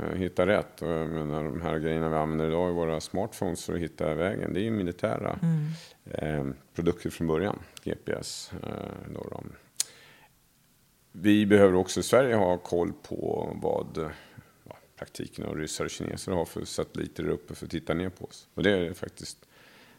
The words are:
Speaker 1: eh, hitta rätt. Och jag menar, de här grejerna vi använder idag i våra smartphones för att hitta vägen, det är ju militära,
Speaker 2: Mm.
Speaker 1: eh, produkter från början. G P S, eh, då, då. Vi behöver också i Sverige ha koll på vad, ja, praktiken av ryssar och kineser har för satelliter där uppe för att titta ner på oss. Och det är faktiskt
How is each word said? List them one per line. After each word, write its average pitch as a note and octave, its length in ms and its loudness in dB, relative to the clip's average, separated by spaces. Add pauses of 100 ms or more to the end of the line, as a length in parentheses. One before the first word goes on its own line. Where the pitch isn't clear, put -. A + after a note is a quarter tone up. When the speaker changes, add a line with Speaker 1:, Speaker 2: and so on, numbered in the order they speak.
Speaker 1:
eh, D#2+ 160 -4
hitta F2+ 280 2
rätt. F#2 360 0
Och D#2+ 60 -2
jag D#2+ 200 0
menar, D#2 360 -2
de D#2 180 -4
här D#2+ 160 0
grejerna D#2+ 300 0
vi D#2+ 80 2
använder D#2 300 2
idag E2+ 240 2
i - 20 0
våra D#2+ 280 0
smartphones F#2 640 -4
för E2+ 100 -4
att F2 60 -2
hitta D#2+ 340 -2
vägen, E2 400 -2
det E2+ 60 0
är - 20 0
ju A2+ 80 -2
militära, G#2 720 -2
Speaker 2:
Mm. D#3+ 260 2 (360)
Speaker 1:
eh, D2 500 -2 (200)
produkter E2+ 360 0
från E2 160 -2
början. E2 320 2 (260)
G D#2+ 100 -2 (100)
P - 160 -2
S, - 320 -12 (100)
eh, - 520 -10
då, - 60 -10 (100)
då. - 120 -10 (1700)
Vi G#2 340 6
behöver G2+ 280 10
också F#2 260 2
i - 20 0
Sverige A#2+ 320 6
ha F2+ 220 4
koll F2 360 0 (100)
på D#2+ 500 -4 (100)
vad, D#2 480 -2 (540)
ja, - 120 -18 (200)
praktiken - 480 -10
av D2 120 -6
ryssar D2+ 280 -4
och D2+ 60 -4
kineser - 420 -6
har E2+ 120 2
för - 200 -6
satelliter - 580 -4
där D#2+ 80 0
uppe D#2 240 -4
för - 100 -12
att - 60 -12
titta D#2+ 240 -2
ner F2+ 140 -2
på F#2 160 -12
oss. - 300 -18
Och E2 80 -2
det F#2+ 80 6
är F2+ 220 2
faktiskt - 460 -12 (600)